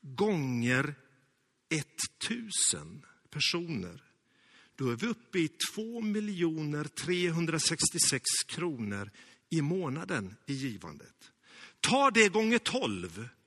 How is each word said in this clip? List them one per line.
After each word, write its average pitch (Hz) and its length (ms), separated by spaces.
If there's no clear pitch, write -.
Gånger 135 880
ettusen 147 1400
personer. 147 760
Då 131 140
är 120 60
vi 185 100
uppe - 320
i 160 100
två 226 520
miljoner 170 840
trehundrasextiosex 165 1400
kronor 107 640
i 160 120
månaden 147 760
i - 60
givandet. 104 800
Ta 269 300
det 214 180
gånger 220 300
tolv. 104 720